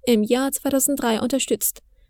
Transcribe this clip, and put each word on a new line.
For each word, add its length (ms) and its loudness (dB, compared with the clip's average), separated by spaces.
im 160 4
Jahr 280 0
zweitausenddrei 680 0
unterstützt, 600 -2